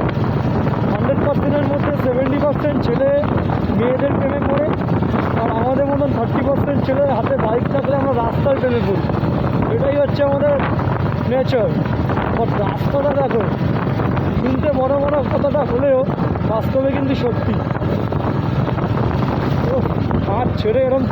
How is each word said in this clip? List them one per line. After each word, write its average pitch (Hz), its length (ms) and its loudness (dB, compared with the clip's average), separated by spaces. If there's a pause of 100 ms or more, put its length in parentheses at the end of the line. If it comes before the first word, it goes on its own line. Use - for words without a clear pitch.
(920)
হান্ড্রেড 277 360 0
পার্সেন্টের 285 360 0
মধ্যে 277 300 0 (100)
সেভেন্টি 269 360 0
পার্সেন্ট 294 460 0
ছেলে 277 380 2 (560)
মেয়েদের 262 400 2
প্রেমে 277 300 0
পড়ে, 285 180 2 (760)
আর 226 80 0
আমাদের 254 360 0
মতন 277 260 0
থার্টি 233 360 0
পার্সেন্ট 269 360 0
ছেলে 269 280 0
হাতে 240 240 0
বাইক 226 320 0
থাকলে 269 280 0
আমরা 269 160 0 (100)
রাস্তার 269 340 0
প্রেমে 247 320 0
পড়ি। 190 140 0 (720)
এটাই 269 220 0
হচ্ছে 285 280 2
আমাদের 277 340 2 (680)
নেচার। 247 420 2 (720)
আর 226 60 0 (140)
রাস্তাটা 277 500 0
দেখো, 269 320 0 (1000)
শুনতে 262 320 0
বড় 262 260 2
বড় 285 240 0
কথাটা 285 500 0
হলেও 262 320 2 (440)
বাস্তবে 269 440 0
কিন্তু 269 220 0
সত্যি। 240 400 0 (2250)
ও, 262 80 0 (520)
হাত 240 160 0 (100)
ছেড়ে 220 220 2
এরকম 262 320 2